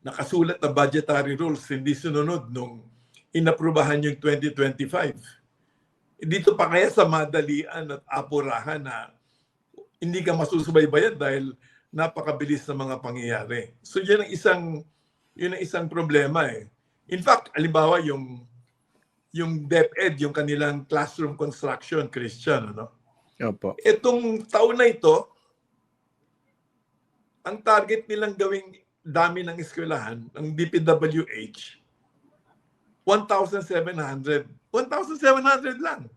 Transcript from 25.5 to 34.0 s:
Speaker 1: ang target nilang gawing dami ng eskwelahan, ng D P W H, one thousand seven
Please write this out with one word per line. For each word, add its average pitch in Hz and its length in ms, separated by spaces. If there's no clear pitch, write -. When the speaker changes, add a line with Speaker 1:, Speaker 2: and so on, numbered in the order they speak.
Speaker 1:
ang 208 160
target 220 480
nilang 208 240
gawing 196 400
dami 170 400
ng 170 160
eskwelahan, 120 720
ng 156 140
D 165 100
P 165 140
W 160 480
H, - 480
one 208 240
thousand 196 320
seven 170 400